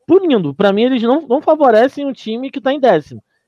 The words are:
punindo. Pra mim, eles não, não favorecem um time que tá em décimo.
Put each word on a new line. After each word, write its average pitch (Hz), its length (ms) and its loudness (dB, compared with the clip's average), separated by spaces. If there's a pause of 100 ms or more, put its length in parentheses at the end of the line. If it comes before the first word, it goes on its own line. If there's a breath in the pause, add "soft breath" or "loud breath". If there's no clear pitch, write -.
punindo. 269 480 0
Pra 202 160 0
mim, 202 120 0
eles 254 200 0
não, 254 200 0
não 277 180 -2
favorecem 277 640 2
um 277 80 -6
time 240 380 -10
que 277 100 -12
tá 269 140 -2
em 302 40 -6
décimo. 165 460 -2 (240)